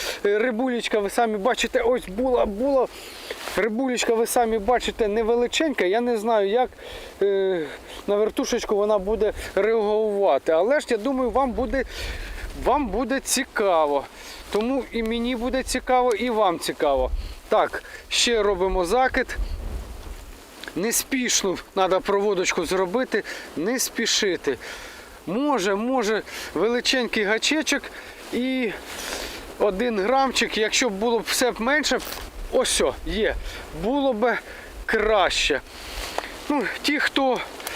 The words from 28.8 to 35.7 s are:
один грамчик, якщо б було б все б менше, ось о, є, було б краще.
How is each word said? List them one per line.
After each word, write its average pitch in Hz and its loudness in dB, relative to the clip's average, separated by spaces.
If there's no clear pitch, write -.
один 208 2
грамчик, 240 2
якщо 214 0
б 202 -2
було 226 0
б 185 -4
все 247 2
б 208 -8
менше, 262 2
ось - 2
о, 147 2
є, 175 0
було 269 2
б 214 2
краще. 202 2